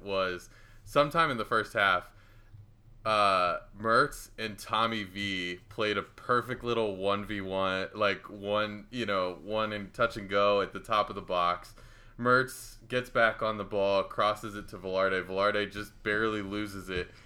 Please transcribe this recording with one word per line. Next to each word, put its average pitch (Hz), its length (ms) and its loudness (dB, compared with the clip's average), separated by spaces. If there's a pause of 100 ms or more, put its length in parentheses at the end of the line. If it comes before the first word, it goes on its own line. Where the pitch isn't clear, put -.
was 95 420 -2 (380)
sometime 151 460 2
in 123 60 -2
the 110 80 -2
first 110 280 0
half, 98 380 2 (960)
uh, 98 520 4 (240)
Mertz 120 560 2
and 107 200 -6
Tommy 113 460 0
V 92 560 -4 (100)
played 107 280 0
a 98 60 0
perfect 123 600 -2
little 113 320 0
one 98 300 0
v 101 160 -4
one, 95 540 0
like, 101 340 0
one, 104 600 -2
you 120 140 -4
know, 92 380 0
one 107 300 -2
in 101 180 -6
touch 117 260 0
and 98 120 -8
go 101 320 6
at 90 100 -2
the 98 80 -10
top 107 300 2
of 101 60 -8
the 98 60 -8
box. 87 520 0 (460)
Mertz 123 560 0 (120)
gets 123 220 -2
back 113 320 2
on 110 160 -2
the 101 60 -4
ball, 98 400 2
crosses 104 520 -2
it 104 140 -10
to 104 80 -12
Velarde. 92 480 0
Velarde 101 460 0
just 101 320 -12
barely 107 400 0
loses 98 460 -6
it, 90 200 -4 (160)